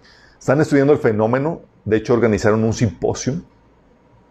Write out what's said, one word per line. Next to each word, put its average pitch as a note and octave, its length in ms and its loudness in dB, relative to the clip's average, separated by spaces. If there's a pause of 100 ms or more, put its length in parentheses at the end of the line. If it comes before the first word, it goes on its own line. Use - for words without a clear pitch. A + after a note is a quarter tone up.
(380)
Están C#3 240 0
estudiando C#3+ 320 4
el - 40 2
fenómeno. B2 640 -2 (240)
De A2 140 0
hecho, A#2 160 0
organizaron A2 500 0
un A2+ 80 -2
simposio B2 680 -4 (880)